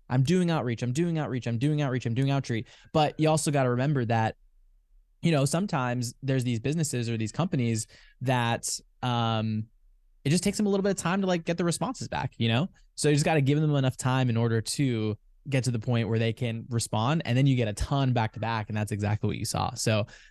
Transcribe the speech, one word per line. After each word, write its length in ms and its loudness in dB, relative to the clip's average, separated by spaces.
"I'm 140 4
doing 260 2
outreach, 320 -2
I'm 100 -2
doing 260 0
outreach, 280 -4
I'm 120 -2
doing 240 0
outreach, 240 -2
I'm 80 -2
doing 160 2
outreach." 360 -2
But 280 2
you 100 4
also 200 2
gotta 200 2
remember 360 0
that 300 2
you 100 2
know, 120 2
sometimes 800 -2
there's 220 0
these 160 0
businesses 500 -2
or 60 -2
these 160 -2
companies 540 0
that, 480 0
um, 640 0
it 60 0
just 140 2
takes 120 -2
them 100 0
a 20 2
little 140 2
bit 80 2
of 60 -2
time 240 -2
to, 60 -2
like, 180 0
get 120 -4
the 80 -2
responses 440 -4
back, 300 -4
you 100 0
know? 200 2
So 140 0
you 60 4
just 100 4
gotta 160 2
give 200 2
them 140 2
enough 220 0
time 340 0
in 60 0
order 240 2
to 560 -2
get 160 0
to 60 -2
the 80 0
point 300 0
where 100 2
they 140 0
can 360 -6
respond, 560 0
and 120 0
then 100 4
you 100 4
get 120 0
a 40 -4
ton 400 0
back 220 0
to 60 -10
back, 280 -4
and 80 -4
that's 160 -2
exactly 360 0
what 100 -4
you 60 -8
saw. 300 -2
So, 320 0